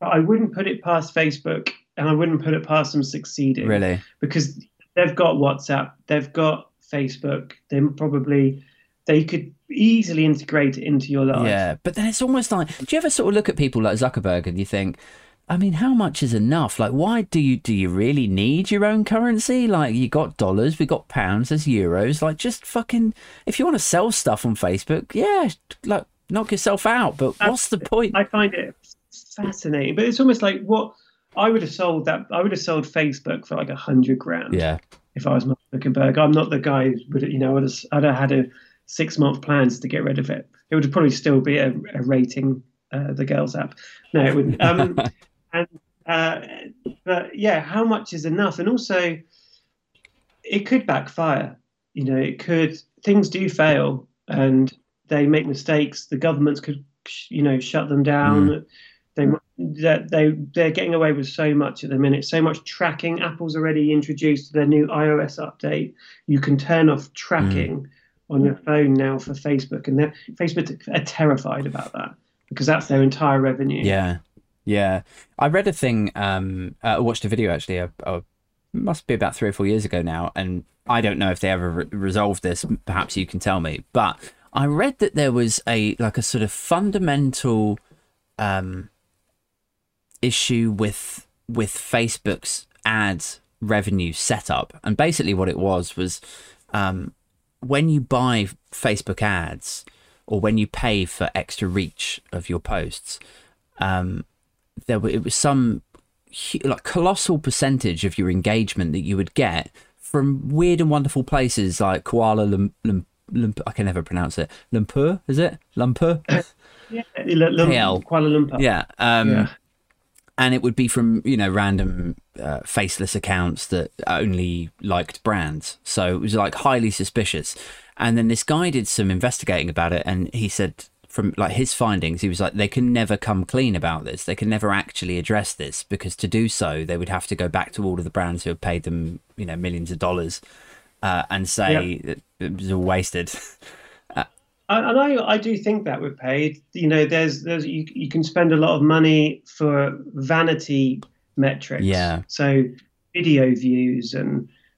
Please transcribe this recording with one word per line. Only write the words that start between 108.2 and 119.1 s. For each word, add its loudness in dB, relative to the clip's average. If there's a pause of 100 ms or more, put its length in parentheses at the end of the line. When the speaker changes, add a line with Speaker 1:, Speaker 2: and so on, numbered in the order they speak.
Speaker 2:
engagement 0
that -2
you -2
would -2
get 0 (260)
from -2
weird 4
and 2
wonderful 0
places 0
like 0
Kuala 2
Lum-, 0 (100)
Lum-, 0 (260)
Lum-, 0 (120)
I -6
can -2
never -2
pronounce -4
it. -4 (220)
Lumpur, 0
is 0
it? 0 (180)
Lumpur? 0
Speaker 1:
<laughs> -2 (360)
Yeah, -8 (160)
L-, 4
Lum-, 4
Speaker 2:
P 4
L. 2
Speaker 1:
Kuala 2
Lumpur. 2
Speaker 2:
Yeah. 2 (120)
Um, 4